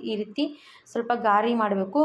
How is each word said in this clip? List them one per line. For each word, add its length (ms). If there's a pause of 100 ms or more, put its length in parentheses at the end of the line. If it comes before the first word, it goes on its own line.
(100)
ಈ 100
ರೀತಿ 240 (480)
ಸ್ವಲ್ಪ 200 (140)
ಗಾರಿ 340
ಮಾಡಬೇಕು. 440